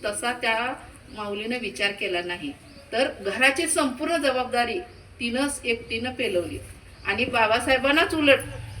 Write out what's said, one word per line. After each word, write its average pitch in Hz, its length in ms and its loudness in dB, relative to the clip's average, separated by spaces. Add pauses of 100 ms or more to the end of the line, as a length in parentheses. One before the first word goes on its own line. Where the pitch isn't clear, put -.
तसा 214 260 -2
त्या 240 420 0 (440)
माऊलीनं 214 440 -4
विचार 202 300 -2
केला 185 300 -4
नाही, 175 300 -6 (400)
तर 240 180 2 (160)
घराची 269 420 2
संपूर्ण 311 500 0
जबाबदारी 247 640 0 (400)
तिनंच 254 460 -2
एकटीनं 233 480 -4
पेलवली. 180 460 -2 (480)
आणि 214 180 0
बाबासाहेबांनाच 254 920 4
उलट 294 240 8 (400)